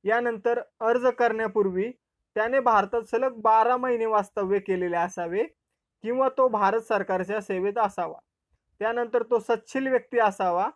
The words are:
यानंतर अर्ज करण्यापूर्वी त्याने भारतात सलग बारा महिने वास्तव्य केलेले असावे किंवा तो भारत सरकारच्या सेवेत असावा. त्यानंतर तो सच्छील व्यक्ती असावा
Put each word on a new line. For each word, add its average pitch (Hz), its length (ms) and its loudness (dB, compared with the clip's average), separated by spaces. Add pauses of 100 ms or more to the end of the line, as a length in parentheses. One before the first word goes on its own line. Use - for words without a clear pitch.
यानंतर 233 540 0 (200)
अर्ज 240 260 0 (140)
करण्यापूर्वी 220 720 0 (440)
त्याने 233 240 0
भारतात 226 420 2
सलग 240 400 -2
बारा 220 360 4
महिने 247 280 -2
वास्तव्य 202 540 0
केलेले 185 380 -2
असावे 175 460 -2 (600)
किंवा 254 340 0
तो 262 100 4
भारत 214 340 2
सरकारच्या 196 600 -2
सेवेत 202 360 -4
असावा. 185 400 -4 (640)
त्यानंतर 233 420 -2
तो 233 160 0
सच्छील 233 480 -2
व्यक्ती 247 320 0
असावा 190 560 0